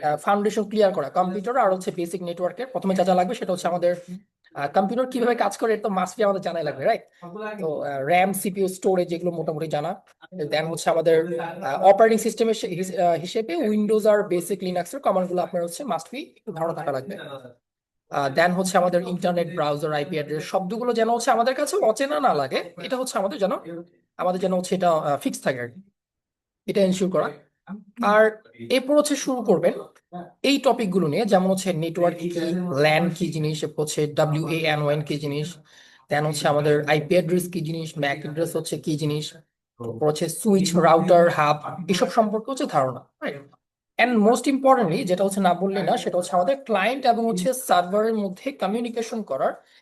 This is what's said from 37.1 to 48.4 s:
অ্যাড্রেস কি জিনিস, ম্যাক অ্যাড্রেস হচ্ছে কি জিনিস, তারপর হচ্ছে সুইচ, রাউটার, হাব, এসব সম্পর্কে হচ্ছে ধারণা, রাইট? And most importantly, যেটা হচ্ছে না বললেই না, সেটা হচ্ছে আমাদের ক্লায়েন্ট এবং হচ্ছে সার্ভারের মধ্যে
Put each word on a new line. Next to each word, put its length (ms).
অ্যাড্রেস 380
কি 80
জিনিস, 380
ম্যাক 220
অ্যাড্রেস 360
হচ্ছে 220
কি 180
জিনিস, 360
তারপর 760
হচ্ছে 200
সুইচ, 480
রাউটার, 520
হাব, 280
এসব 220
সম্পর্কে 400
হচ্ছে 160
ধারণা, 340
রাইট? 140
And 280
most 200
importantly, 580
যেটা 200
হচ্ছে 160
না 140
বললেই 280
না, 140
সেটা 220
হচ্ছে 180
আমাদের 280
ক্লায়েন্ট 420
এবং 200
হচ্ছে 260
সার্ভারের 640
মধ্যে 380